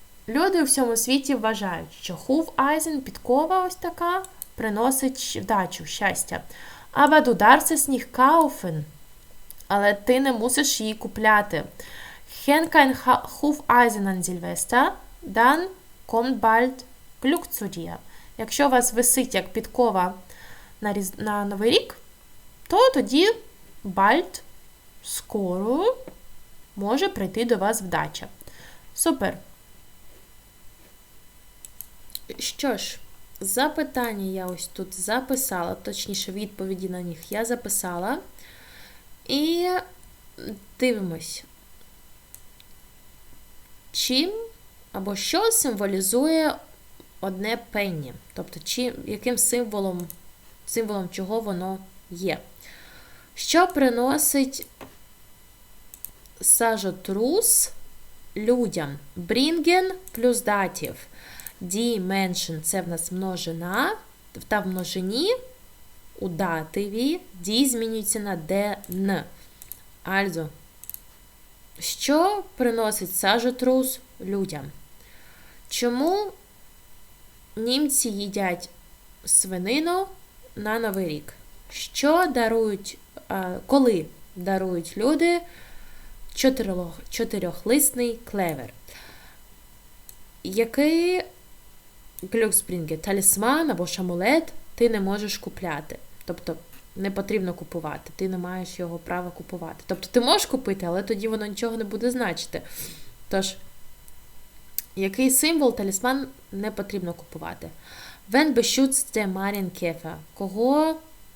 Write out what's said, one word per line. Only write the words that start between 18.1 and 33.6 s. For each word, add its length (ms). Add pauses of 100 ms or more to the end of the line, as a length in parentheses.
Якщо 300
у 20
вас 240
висить 420
як 180
підкова 600 (680)
на 120
різ-, 240
на 280
Новий 260
рік, 260 (720)
то 260
тоді 420 (500)
bald, 560 (640)
скоро, 960 (800)
може 340
прийти 360
до 120
вас 240
вдача. 460 (680)
Супер. 420 (3000)
Що 380
ж, 220 (400)
запитання 920